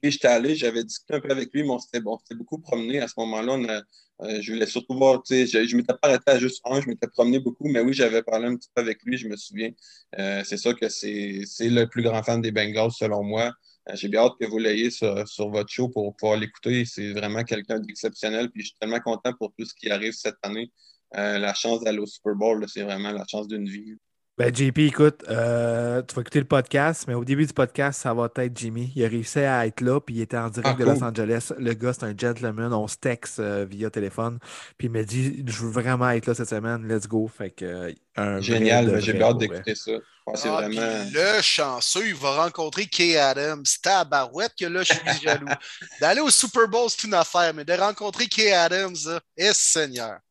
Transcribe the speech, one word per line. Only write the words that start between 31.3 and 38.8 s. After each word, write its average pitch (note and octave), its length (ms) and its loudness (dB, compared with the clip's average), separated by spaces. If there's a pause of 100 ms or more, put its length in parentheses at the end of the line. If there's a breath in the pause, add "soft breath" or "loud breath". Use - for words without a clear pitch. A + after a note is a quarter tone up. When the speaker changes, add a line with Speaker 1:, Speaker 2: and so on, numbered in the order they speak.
Speaker 2:
Le A#2 140 0
gars, A#2+ 200 -2
c'est B2 120 -6
un G#2 120 -4
gentleman. A#2 560 -2
On G#2+ 140 0
se - 120 -8
texte, - 420 -4
euh, G2+ 280 -2
via G#2 220 -6
téléphone. A2+ 480 -4 (380 loud breath)
Puis C3 100 -6
il A#2 40 -2
m'a A2+ 120 -2
dit, « C3 440 -2
Je A2+ 160 -6
veux A2+ 80 -4
vraiment B2 400 2
être A#2 160 0
là A#2+ 80 2
cette A#2+ 160 -6
semaine. A2+ 360 -4
Let's G#2+ 220 -2
go. » A2 180 0 (100)
Fait G2 140 -8
que, - 140 -14
euh, F2 280 -8 (220)
un G2+ 260 -2
Speaker 1:
Génial, A2+ 440 4